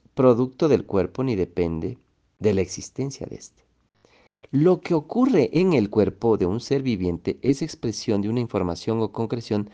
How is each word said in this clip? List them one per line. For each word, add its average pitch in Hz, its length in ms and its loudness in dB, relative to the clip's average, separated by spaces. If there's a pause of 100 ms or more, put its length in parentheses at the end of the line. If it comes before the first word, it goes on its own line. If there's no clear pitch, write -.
(140)
producto 127 540 2
del 127 180 2
cuerpo 95 380 -2
ni 123 120 -2
depende 87 640 -2 (400)
de 101 160 0
la 95 80 2
existencia - 640 -8
de - 100 -12
éste. - 300 -20 (840)
Lo 160 300 4
que - 140 -4
ocurre 185 580 2
en 180 220 2
el 104 160 2
cuerpo 104 480 2
de 92 80 2
un 107 140 -2
ser 139 220 -2
viviente 90 600 -2
es 139 180 0
expresión 110 600 -4
de 104 80 -2
una 120 100 -2
información 104 640 -4
o 107 100 -4
concreción 110 600 -4